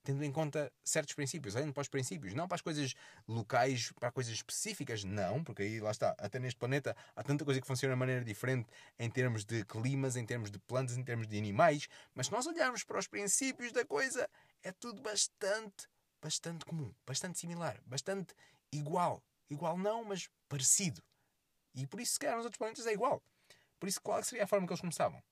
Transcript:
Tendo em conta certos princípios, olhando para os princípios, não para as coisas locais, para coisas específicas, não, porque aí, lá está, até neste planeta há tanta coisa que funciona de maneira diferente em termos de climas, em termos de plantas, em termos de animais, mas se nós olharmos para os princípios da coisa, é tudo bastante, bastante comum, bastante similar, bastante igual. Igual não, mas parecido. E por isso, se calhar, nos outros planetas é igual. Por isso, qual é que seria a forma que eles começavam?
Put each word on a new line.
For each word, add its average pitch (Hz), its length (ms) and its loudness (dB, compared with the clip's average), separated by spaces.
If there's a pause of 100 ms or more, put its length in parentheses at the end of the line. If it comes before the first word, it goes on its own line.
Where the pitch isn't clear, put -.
Tendo 139 200 0
em 139 80 0
conta 151 380 0 (140)
certos - 300 2
princípios, 131 400 -4
olhando 143 180 0
para 143 100 -2
os - 60 -2
princípios, 131 460 -2
não 170 140 0
para 175 80 0
as - 40 -4
coisas 147 320 0 (340)
locais, 120 760 2
para 120 100 0
coisas 117 220 -4
específicas, 117 720 -4
não, 101 400 0
porque 104 180 -6
aí, 110 160 0
lá 107 140 0
está, 101 260 4
até 123 220 -4
neste 127 180 -4
planeta 127 380 0 (180)
há 113 80 -8
tanta 147 220 2
coisa 135 160 4
que - 80 -12
funciona 131 260 2
de 123 60 2
maneira 127 240 2
diferente 123 440 0 (300)
em 117 100 -2
termos 117 360 2
de 113 200 0
climas, 131 520 0
em 117 100 -2
termos 117 240 -4
de 101 80 -10
plantas, 123 400 -2
em 127 60 -4
termos 117 240 -2
de 104 100 0
animais, 143 500 6 (280)
mas - 100 0
se - 60 -2
nós 254 160 0
olharmos 277 340 0
para 214 160 -4
os - 80 -2
princípios 240 640 0
da 240 140 2
coisa, 269 440 0 (340)
é 190 100 -6
tudo 214 280 -10
bastante, 208 880 -2 (320)
bastante 160 440 -4
comum, 151 280 -6 (140)
bastante 160 320 -4
similar, 170 480 -6
bastante 180 480 -4 (380)
igual. 147 500 0 (280)
Igual 160 260 -2
não, 214 280 0
mas 196 240 -6 (200)
parecido. 143 540 4 (720)
E 131 120 -4
por - 140 -10
isso, 233 140 0
se - 40 0
calhar, 277 180 0
nos 233 80 -4
outros 233 140 -8
planetas 226 280 -4
é 226 60 2
igual. 226 300 2 (560)
Por 190 100 -4
isso, - 120 0
qual - 180 0
é - 20 4
que 190 60 -4
seria 220 180 0
a - 20 2
forma 196 200 4
que 180 60 -2
eles 170 80 -2
começavam? 165 520 0